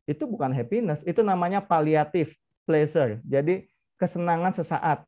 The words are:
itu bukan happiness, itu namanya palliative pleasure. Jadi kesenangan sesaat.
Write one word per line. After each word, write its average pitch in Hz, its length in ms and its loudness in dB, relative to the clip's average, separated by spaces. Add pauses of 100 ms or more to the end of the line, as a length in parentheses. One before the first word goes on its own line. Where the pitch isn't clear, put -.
itu 151 240 -4
bukan 139 240 -4
happiness, 151 560 -2
itu 220 160 0
namanya 190 400 0
palliative 156 720 2 (320)
pleasure. 147 560 2
Jadi 147 400 0 (320)
kesenangan 175 560 0
sesaat. 156 560 -2